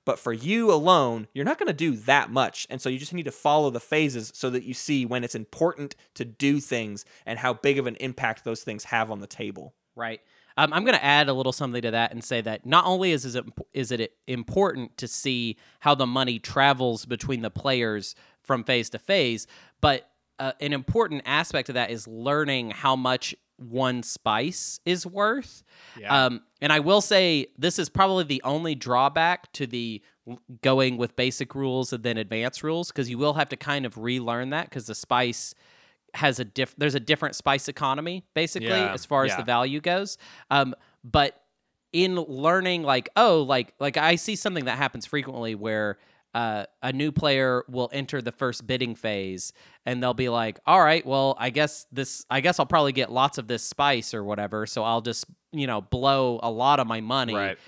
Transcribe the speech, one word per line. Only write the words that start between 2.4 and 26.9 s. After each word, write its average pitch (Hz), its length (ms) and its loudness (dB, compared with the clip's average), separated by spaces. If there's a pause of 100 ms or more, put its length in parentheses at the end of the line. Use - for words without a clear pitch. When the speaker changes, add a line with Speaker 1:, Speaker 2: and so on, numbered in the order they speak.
Speaker 1:
And 131 140 -10
so 135 80 -4
you 127 80 -6
just 147 160 -12
need 175 100 -6
to 139 80 -6
follow 147 380 2
the 120 100 -4
phases 135 540 0
so 127 160 -4
that 123 140 -4
you 123 100 -10
see 135 320 -2
when 120 180 -4
it's 120 100 -6
important 143 600 -4 (200)
to 120 100 -8
do 139 340 0
things 110 460 -6 (180)
and 113 140 -8
how 127 160 0
big 143 240 2
of 127 80 -2
an 117 100 -6
impact 123 480 -6
those 113 180 -6
things 107 220 -10
have 113 260 -2
on 104 100 -8
the 98 60 -12
table. 101 480 -12 (220)
Speaker 2:
Right. 113 240 -8 (380)
Um, 147 160 4
I'm 190 100 0
gonna 233 140 4
add 143 320 4
a - 40 0
little 131 180 0
something 123 280 -4
to 117 120 -2
that 113 200 0
and 113 100 -10
say 117 200 -4
that 110 240 -8
not 165 180 6
only 185 280 2
is, 139 120 -2
is 123 120 -8
it, 120 100 -6 (260)
is 123 180 -4
it 113 220 -4 (140)
important 131 720 -2
to 123 100 -8
see 120 480 -4 (240)
how 147 140 6
the 135 120 2
money 123 320 -2
travels 131 680 2
between 123 340 -4
the 113 100 -4
players 117 640 -2 (280)
from 123 220 -2
phase 123 260 0
to 107 80 -10
phase, 131 480 0 (340)
but, 143 300 2 (280)
uh, 135 220 -4
an 147 140 -2
important 151 520 -2
aspect 147 440 0
of 123 40 -6
that 120 160 0
is 113 180 -8
learning 127 640 -2
how 131 260 2
much 127 380 -2 (240)
one 123 440 -2
spice - 840 -2
is 175 180 -2
worth. 208 580 -2 (360)
Speaker 1:
Yeah. 131 260 4
Speaker 2:
Um, 123 160 0 (220)
and 147 100 2
I 151 80 6
will 190 220 4